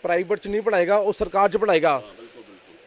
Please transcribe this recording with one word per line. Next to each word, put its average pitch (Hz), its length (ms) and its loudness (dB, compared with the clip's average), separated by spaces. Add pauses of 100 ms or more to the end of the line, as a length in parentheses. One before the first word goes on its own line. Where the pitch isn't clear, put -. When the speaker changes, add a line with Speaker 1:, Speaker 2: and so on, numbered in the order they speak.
Speaker 1:
ਪ੍ਰਾਈਵੇਟ 180 360 -2
'ਚ - 100 -14
ਨਹੀਂ 208 140 -4
ਪੜ੍ਹਾਏਗਾ, 196 340 2
ਉਹ 208 160 0
ਸਰਕਾਰ 196 380 0
'ਚ 202 60 -2
ਪੜ੍ਹਾਏਗਾ। 170 340 2
Speaker 2:
ਹਾਂ, 135 100 -2
ਬਿਲਕੁਲ, - 420 -20
ਬਿਲਕੁਲ। - 320 -20 (120)